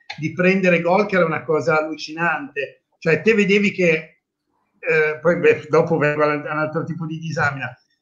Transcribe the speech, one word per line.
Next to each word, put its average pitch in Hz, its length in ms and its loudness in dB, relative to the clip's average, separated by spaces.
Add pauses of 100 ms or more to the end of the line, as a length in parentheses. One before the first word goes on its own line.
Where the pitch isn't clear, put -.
(180)
di 151 160 -6
prendere 180 480 2
gol, 190 260 2
che 196 80 -2
era 175 100 2
una 156 180 -4
cosa 156 360 0
allucinante. 156 1040 -6 (160)
Cioè, 156 220 0
te 220 120 4
vedevi 202 380 2
che, 160 500 -2 (580)
eh, 156 400 0
poi, 160 200 2
beh, 147 300 4
dopo 160 280 2
vengo 147 260 0
a 147 120 2
un 147 100 -6
altro 151 380 -4
tipo 160 240 -8
di 160 100 -8
disamina, 143 580 -6 (260)